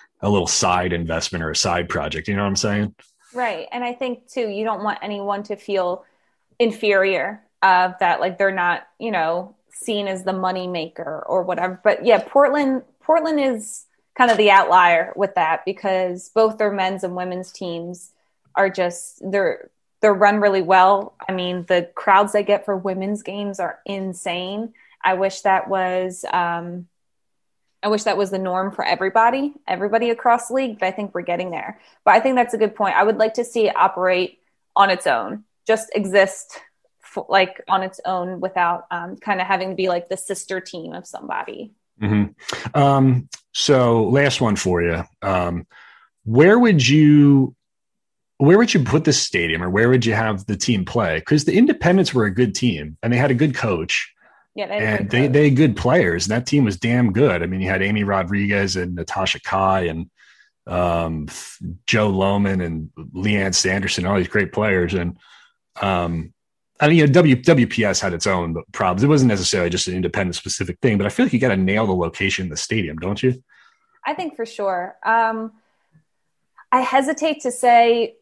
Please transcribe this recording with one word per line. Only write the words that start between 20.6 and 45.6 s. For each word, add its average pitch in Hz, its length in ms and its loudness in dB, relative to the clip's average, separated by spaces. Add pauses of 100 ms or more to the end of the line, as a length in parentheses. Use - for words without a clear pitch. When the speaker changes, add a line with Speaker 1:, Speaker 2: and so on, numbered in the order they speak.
Speaker 2:
well. 190 520 4 (140)
I 190 40 -4
mean, 180 340 -6
the 175 280 0
crowds 208 380 4
they 208 100 2
get 196 220 0
for 202 120 -4
women's 190 460 -6
games 196 380 -10
are 170 240 -6
insane. 190 880 -8 (320)
I 190 100 0
wish 190 280 -2
that 190 260 0
was, 185 640 -4
um, 175 560 -6 (920)
I 208 60 -2
wish 214 160 -2
that 208 120 0
was 196 140 -2
the 190 80 -4
norm 190 340 -4
for - 120 -6
everybody, 233 680 0 (160)
everybody 208 420 -2
across 233 380 0
the 233 60 -6
league, 254 240 -4
but 190 80 -2
I 185 40 -2
think 196 240 -8
we're 180 80 -6
getting 180 280 -4
there. 170 280 -12 (260)
But 202 100 6
I 226 60 6
think 262 160 0
that's 240 180 0
a 220 40 -2
good 208 160 0
point. 196 220 -2
I 196 80 4
would 214 140 0
like 220 160 0
to 233 100 -4
see 226 240 0
it - 80 -2
operate 185 640 0 (360)
on 196 160 4
its 180 160 -2
own, 127 380 -2 (220)
just 220 280 -2
exist 190 640 0 (460)
f-, - 240 -12
like, 185 400 0
on 190 140 0
its 190 220 -10
own 180 360 -6
without, 180 500 -4
um, 175 260 -10
kinda 190 280 -4
having 190 260 -4
to 190 60 -8
be, 185 120 -2
like, 175 200 -4
the 190 80 -6
sister 190 440 -8
team 165 340 -14
of 180 120 -16
somebody. - 640 -12 (300)
Speaker 1:
Mm-hmm. 104 760 -4
Um, 135 500 4 (240)
so 120 560 4
last 139 320 2
one 107 160 2
for 90 260 0
you. 85 200 0 (200)
Um, 90 440 -2 (580)